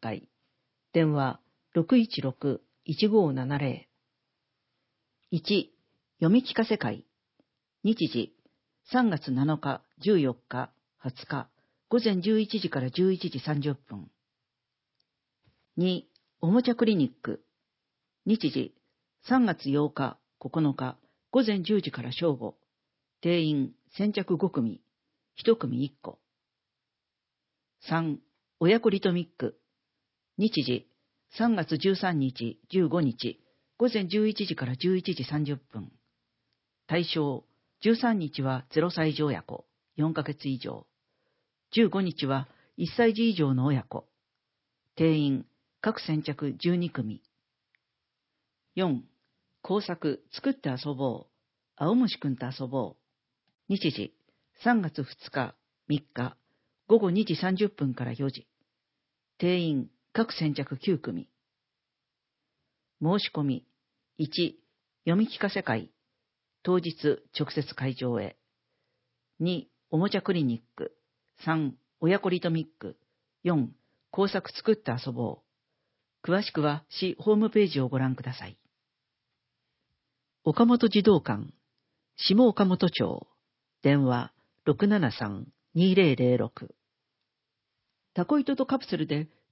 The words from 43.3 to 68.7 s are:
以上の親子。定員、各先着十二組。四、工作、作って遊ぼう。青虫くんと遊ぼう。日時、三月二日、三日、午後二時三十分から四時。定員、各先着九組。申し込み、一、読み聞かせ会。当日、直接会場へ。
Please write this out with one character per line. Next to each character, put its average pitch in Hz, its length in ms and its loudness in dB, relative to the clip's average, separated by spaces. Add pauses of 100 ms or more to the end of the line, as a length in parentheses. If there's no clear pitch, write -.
以 - 20 0
上 143 220 2
の 127 100 2
親 139 160 2
子。 - 260 -12 (880)
定 160 220 4
員、 139 300 0 (340)
各 220 180 -2
先 156 220 -2
着 147 380 -6
十 175 160 0
二 175 160 -2
組。 110 320 -8 (1500)
四、 175 280 0 (600)
工 202 180 -2
作、 165 500 -4
作 - 200 -2
っ - 20 0
て 156 160 -8
遊 131 240 -4
ぼ 127 340 -4
う。 - 40 -20 (460)
青 170 180 2
虫 247 240 2
く 151 100 -4
ん 127 80 -2
と 123 80 -8
遊 131 220 -8
ぼ 120 280 -4 (760)
う。 196 40 -2
日 180 160 0
時、 104 240 -6 (500)
三 226 180 4
月 156 200 -6
二 - 300 -14
日、 127 240 -6 (320)
三 143 260 -2
日、 123 240 -8 (540)
午 226 80 6
後 196 100 0
二 202 140 2
時 175 140 -2
三 185 180 -2
十 202 140 0
分 139 240 -4
か 123 100 -8
ら 120 80 -4
四 135 200 -4
時。 - 140 -14 (920)
定 180 240 0
員、 143 280 -2 (220)
各 226 220 -2
先 151 200 -2
着 139 240 -6
九 - 200 0
組。 87 320 -10 (1700)
申 165 160 2
し - 160 -4
込 151 100 -2
み、 135 220 -4 (520)
一、 160 420 -4 (460)
読 165 100 2
み 220 140 2
聞 - 100 -12
か 202 100 -2
せ 196 140 -4
会。 113 260 -4 (720)
当 180 160 2
日、 156 440 -2 (100)
直 - 180 -4
接 - 220 -6
会 131 220 -4
場 120 240 -4
へ。 98 160 -8 (1040)